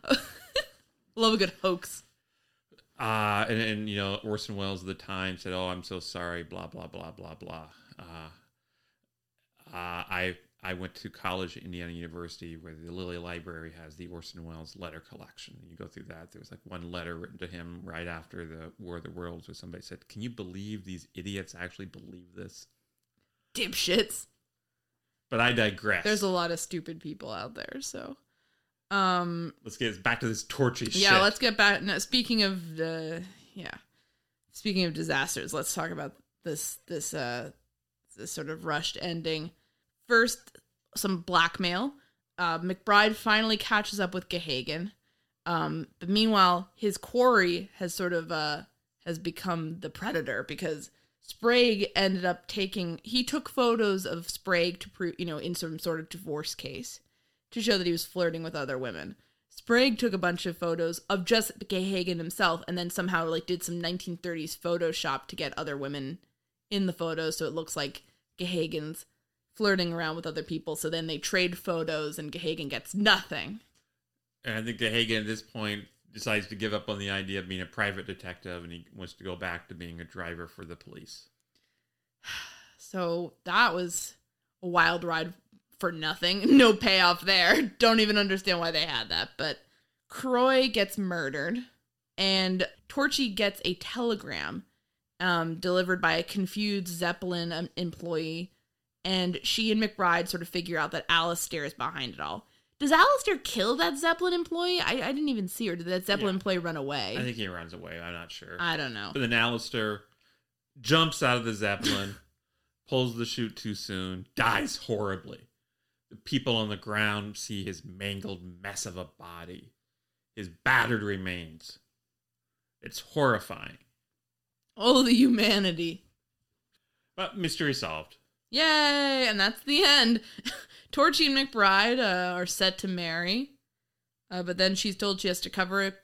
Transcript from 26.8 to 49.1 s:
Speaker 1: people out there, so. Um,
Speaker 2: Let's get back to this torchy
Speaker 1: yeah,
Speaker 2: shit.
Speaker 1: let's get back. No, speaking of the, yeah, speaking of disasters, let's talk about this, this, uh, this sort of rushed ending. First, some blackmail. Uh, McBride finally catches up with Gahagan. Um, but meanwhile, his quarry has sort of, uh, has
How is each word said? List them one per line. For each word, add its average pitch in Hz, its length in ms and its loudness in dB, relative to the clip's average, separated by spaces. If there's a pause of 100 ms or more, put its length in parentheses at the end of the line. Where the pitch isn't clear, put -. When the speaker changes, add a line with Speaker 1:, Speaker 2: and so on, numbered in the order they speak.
Speaker 1:
people 151 320 -10
out 110 240 -8
there, - 260 -10
so. - 340 -10 (760)
Um, 180 600 0 (100)
Speaker 2:
Let's 110 140 -14
get 104 260 -2
back 120 160 2
to 123 80 -2
this 110 160 -2
torchy - 480 0
Speaker 1:
yeah, 196 220 6
Speaker 2:
shit. 190 80 8
Speaker 1:
let's 208 180 4
get 220 180 2
back. 202 240 6
No, 185 160 0
speaking 233 460 2
of 170 340 -2
the, 160 460 -4 (320)
yeah, 180 160 -10 (800)
speaking 190 340 0
of 165 80 -2
disasters, 151 600 -2
let's - 200 -2
talk 165 160 -4
about 147 240 -8 (300)
this, - 420 -6
this, 156 280 -6
uh, 123 360 -4 (640)
this 104 160 -12
sort 151 180 -8
of 165 160 -10
rushed 156 360 -2
ending. 160 480 -4 (580)
First, 233 440 2 (440)
some 190 260 0
blackmail. 180 720 2 (440)
Uh, 170 220 0
McBride 208 560 6
finally 220 420 4
catches 208 420 0
up 185 140 0
with 185 160 -6
Gahagan. 156 640 -4 (560)
Um, 160 400 0 (120)
but 175 100 -8
meanwhile, 196 640 6
his 202 220 0
quarry 196 800 4
has 175 180 -4
sort 175 180 0
of, 165 180 -2
uh, 151 300 -2 (440)
has 170 120 -4